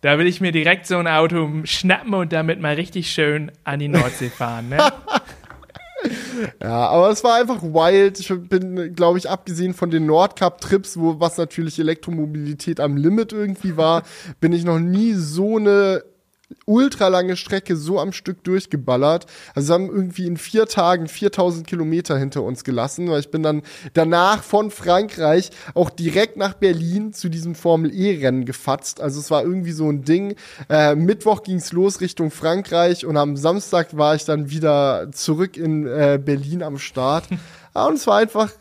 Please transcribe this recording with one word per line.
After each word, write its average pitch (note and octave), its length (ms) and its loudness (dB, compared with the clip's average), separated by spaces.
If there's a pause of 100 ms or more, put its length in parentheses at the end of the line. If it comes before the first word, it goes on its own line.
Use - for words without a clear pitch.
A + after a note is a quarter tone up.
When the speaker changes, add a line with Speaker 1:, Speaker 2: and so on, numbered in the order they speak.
Speaker 1:
Da C#3+ 160 2
will E3 100 4
ich F3+ 120 0
mir F#3 140 0
direkt E3+ 340 2
so F3+ 100 0
ein E3+ 100 0
Auto D#3+ 420 2 (140)
schnappen F#3 500 -2
und F3+ 180 -2
damit D#3+ 300 -2
mal D3 140 -2
richtig E3+ 360 -8
schön D3 400 -2 (120)
an C#3+ 160 -6
die D3 100 -4
Nordsee B2+ 400 0
fahren, A#2 400 -8
ne? C#3 80 -4
Speaker 2:
<laughs> C#4+ 140 4 (1700)
Ja, A#2 280 -2
aber F3 200 4
es G#3+ 140 -2
war A#3+ 160 4
einfach A#3 240 -2
wild. F#3 560 4
Ich - 120 -8 (180)
bin, F#3 460 -2
glaub F3 220 4
ich, F3+ 120 -6
abgesehen F3+ 440 -4
von F3 160 -4
den D#3+ 160 0
Nordkap-Trips, F3+ 920 0
wo, E3 200 0
was E3+ 180 0
natürlich E3 420 -4
Elektromobilität D3+ 1000 -4
am C#3+ 180 0
Limit G#3+ 360 2
irgendwie G3 440 -4
war, D#3+ 260 2 (180)
Speaker 1:
<laughs> E3 180 -18
Speaker 2:
bin E3 140 2
ich E3+ 120 0
noch E3+ 140 2
nie G3 340 2
so F#3 440 -2
eine G3+ 460 4 (640)
ultralange F#3+ 680 2
Strecke F#3+ 380 -4
so D#3+ 240 -2
am F3+ 140 -4
Stück - 300 -10
durchgeballert. D3+ 840 0 (300)
Also C#3+ 140 -2
wir E3+ 40 6
haben F#3+ 140 0
irgendwie F3+ 400 -4
in E3+ 100 -4
vier A3 300 0
Tagen F3 400 0
viertausend F3+ 580 -2
Kilometer E3 540 -2
hinter C3+ 240 -4
uns A#2+ 200 -6
gelassen, C3+ 460 -4
weil D3+ 100 0
ich C#3+ 120 -10
bin D#3+ 100 -4
dann D3+ 220 0 (300)
danach F3 500 4
von G#3+ 260 0
Frankreich F3+ 800 2 (240)
auch F3 160 2
direkt F3 480 0
nach G3 160 -2
Berlin F#3 600 0
zu - 160 -6
diesem E3 260 -6
Formel-E-Rennen D#3+ 920 0
gefatzt. - 560 -6
Also C#3+ 180 -4
es D3 120 -6
war D3+ 120 4
irgendwie F3 280 -2
so D#3 180 -2
ein C#3+ 140 -2
Ding. F#3+ 320 0 (340)
Äh, D3+ 240 4
Mittwoch G3+ 480 2
ging's F#3 300 -6
los F#3+ 280 2
Richtung F3 300 -2
Frankreich F3 800 0
und D#3 100 0
am D3 200 0
Samstag E3 600 0
war D3+ 160 4
ich D3+ 120 -2
dann D3 260 -2
wieder C#3+ 600 2
zurück E3+ 460 -2
in, D#3 300 -2
äh, C#3+ 360 2
Berlin C#3+ 380 -4
am D3+ 160 -8
Start. C3+ 520 -2
Speaker 1:
<laughs> - 440 -12
Speaker 2:
Ja, - 140 0
und D#4+ 80 2
es C#4 100 -4
war G#3 140 4
einfach G#3+ 420 0